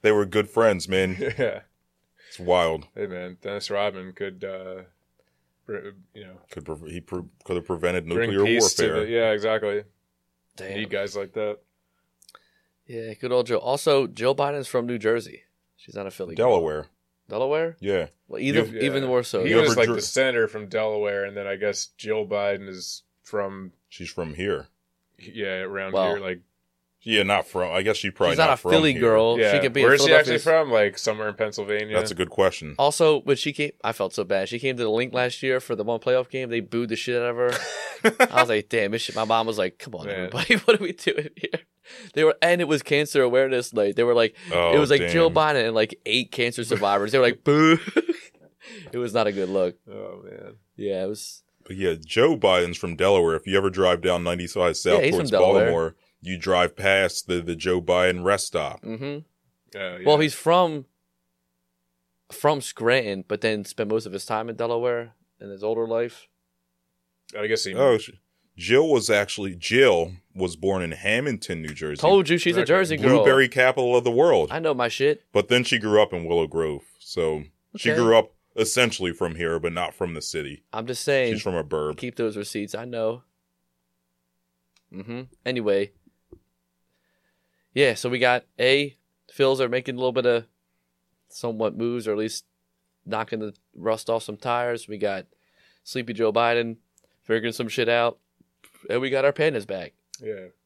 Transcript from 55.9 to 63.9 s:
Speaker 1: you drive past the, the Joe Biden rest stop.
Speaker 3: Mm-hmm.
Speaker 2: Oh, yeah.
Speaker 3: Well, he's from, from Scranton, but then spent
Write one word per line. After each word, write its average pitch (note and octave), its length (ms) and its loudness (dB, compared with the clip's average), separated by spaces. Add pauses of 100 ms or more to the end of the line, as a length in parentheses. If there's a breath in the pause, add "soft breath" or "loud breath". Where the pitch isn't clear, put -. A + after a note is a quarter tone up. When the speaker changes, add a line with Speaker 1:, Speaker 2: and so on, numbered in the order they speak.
Speaker 1:
you F2+ 160 -8
drive F2+ 360 2
past G2 520 2
the, F2 160 0
the E2+ 140 -6
Joe F2+ 260 0
Biden F2+ 420 2
rest F#2+ 220 0
stop. D2 360 -6
Speaker 3:
Mm-hmm. A2+ 220 -12
Speaker 2:
Oh, C#3+ 180 -10 (520)
yeah. F#2 320 -10
Speaker 3:
Well, D3 120 6
he's D3+ 160 0
from, E3 520 0 (1500)
from D3 300 0
Scranton, A2+ 680 -2
but G#2+ 140 -4
then G#2+ 240 -2
spent G#2+ 240 -6